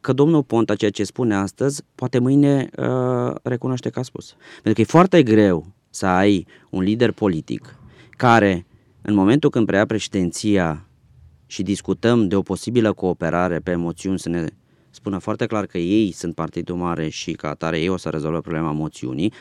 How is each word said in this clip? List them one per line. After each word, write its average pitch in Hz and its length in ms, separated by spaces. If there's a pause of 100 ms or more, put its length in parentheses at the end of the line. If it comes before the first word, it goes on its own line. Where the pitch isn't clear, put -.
că - 120
domnul 143 300
Ponta, 110 320
ceea 104 160
ce 101 140
spune 113 300
astăzi, 127 480 (120)
poate 127 240
mâine, 139 500 (100)
uh, 127 640
recunoaște 127 460
că 113 100
a 123 40
spus. - 340 (160)
Pentru - 200
că 110 80
e 110 40
foarte 175 380
greu 104 440 (240)
să - 160
ai 95 400 (240)
un 92 120
lider 110 280
politic 80 680 (340)
care, 104 560 (360)
în 104 120
momentul 117 360
când 117 160
preia 98 200
președinția 92 1000 (600)
și - 160
discutăm 98 680
de 98 80
o 95 60
posibilă 110 500
cooperare 87 680
pe 87 160
moțiuni, 85 440
să - 100
ne 85 180 (440)
spună 98 280
foarte 107 280
clar 104 200
că - 120
ei 95 340
sunt 85 220
partidul 85 420
mare 85 320
și - 240
ca - 160
atare 80 320
ei 85 80
o 92 80
să 85 120
rezolve 78 320
problema 80 320
moțiunii. 76 680